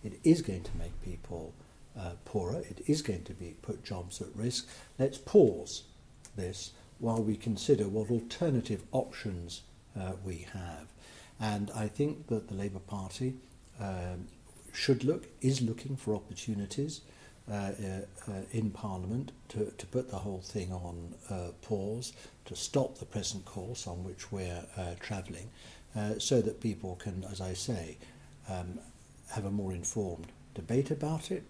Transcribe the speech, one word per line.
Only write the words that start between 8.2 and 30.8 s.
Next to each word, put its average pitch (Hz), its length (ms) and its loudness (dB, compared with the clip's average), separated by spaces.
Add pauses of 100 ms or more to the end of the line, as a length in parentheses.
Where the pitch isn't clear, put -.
options, 92 720 -2 (360)
uh, 92 140 -2 (140)
we 85 260 -4
have. 82 360 -6 (520)
And 104 320 2
I 107 160 0
think 147 400 2
that 110 220 2
the 101 60 -2
Labour 95 240 -2
Party, 104 560 -2 (440)
um, 92 480 -2 (460)
should 127 320 4
look, 160 220 2 (120)
is 131 220 4
looking 123 340 0
for 107 180 0
opportunities, 101 840 -2 (500)
uh, 104 40 -2
uh, 98 480 -2 (260)
uh, 104 60 -4 (180)
in 110 200 2
Parliament 101 600 -2 (160)
to, - 300 0
to - 100 -8
put 127 240 0
the 98 60 -4
whole 95 240 -4
thing 92 320 -4
on, 85 420 -6 (140)
uh, 87 220 -2 (100)
pause, 107 500 -2 (360)
to - 80 -8
stop - 420 0
the - 80 -10
present 98 400 -4
course 104 420 -6
on 90 160 -4
which - 280 -8
we're, 90 340 -2 (120)
uh, 87 220 -2
travelling, 92 500 -6 (460)
uh, 107 220 2
so 127 240 6
that 104 200 0
people 95 340 0
can, 95 340 -4
as 95 120 -6
I 92 120 -2
say, 90 440 -2 (520)
um, 90 300 -4 (500)
have 101 160 -2
a 98 60 0
more 98 220 0
informed 87 540 -2 (260)
debate 120 360 2